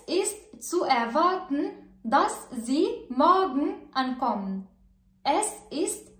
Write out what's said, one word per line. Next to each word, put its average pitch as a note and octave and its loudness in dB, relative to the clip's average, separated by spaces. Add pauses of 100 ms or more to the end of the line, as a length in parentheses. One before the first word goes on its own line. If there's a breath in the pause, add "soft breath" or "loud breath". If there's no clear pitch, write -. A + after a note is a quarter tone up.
ist - -4
zu E4 2
erwarten, C#4 0 (420)
dass C#4 0 (180)
sie D#4 2 (220)
morgen D4+ 4 (260)
ankommen." G#3 -2 (580)
Es F4 2 (220)
ist - -4 (160)